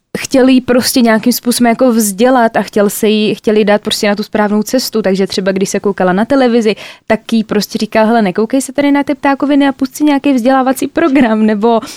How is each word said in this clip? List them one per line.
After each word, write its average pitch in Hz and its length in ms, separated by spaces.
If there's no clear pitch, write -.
chtěl 262 300
jí 262 140
prostě 254 400
nějakým 226 320
způsobem 240 360
jako 247 220
vzdělat 226 680
a - 40
chtěl 208 280
se - 180
jí, 214 280
chtěl 214 220
jí 214 80
dát 208 160
prostě - 260
na 202 80
tu 208 80
správnou 214 400
cestu, 233 380
takže 190 260
třeba 196 240
když 190 180
se 202 100
koukala 190 340
na 208 120
televizi, 240 500
tak - 260
jí 226 100
prostě 214 340
říkal: 220 280
„Hele, 226 160
nekoukej 214 400
se 262 120
tady 285 180
na 285 120
ty 285 120
ptákoviny 277 520
a 269 40
pust - 240
si 302 80
nějaký 285 300
vzdělávací 262 540
program, 262 580
nebo 220 340